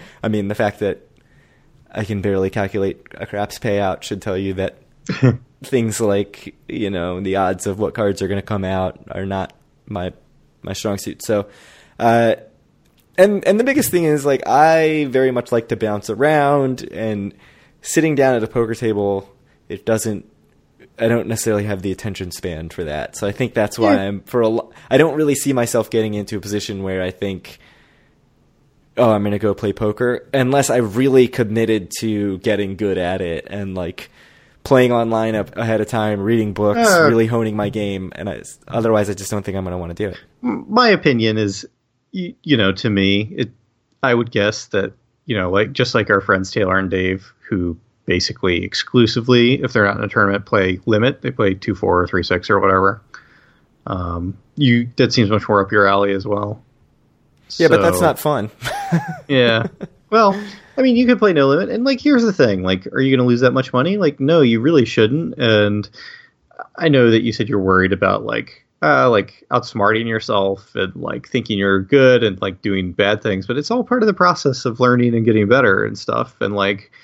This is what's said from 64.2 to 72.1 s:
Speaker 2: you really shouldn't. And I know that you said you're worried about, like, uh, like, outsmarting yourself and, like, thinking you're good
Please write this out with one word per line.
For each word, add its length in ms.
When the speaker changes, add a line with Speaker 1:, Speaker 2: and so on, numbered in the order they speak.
Speaker 2:
you 200
really 240
shouldn't. 540
And 500
I 120
know 240
that 100
you 100
said 160
you're 120
worried 320
about, 320
like, 420
uh, 280
like, 420
outsmarting 560
yourself 640
and, 220
like, 320
thinking 300
you're 220
good 440